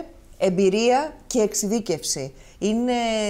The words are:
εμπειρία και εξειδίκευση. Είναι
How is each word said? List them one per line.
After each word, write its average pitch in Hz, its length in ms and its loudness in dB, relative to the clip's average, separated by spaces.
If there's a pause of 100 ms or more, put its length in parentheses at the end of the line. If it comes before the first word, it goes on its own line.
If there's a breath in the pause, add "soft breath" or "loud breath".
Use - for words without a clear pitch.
(380)
εμπειρία 214 760 2 (120)
και - 140 -4
εξειδίκευση. 190 920 -2 (280 loud breath)
Είναι 233 320 0 (380)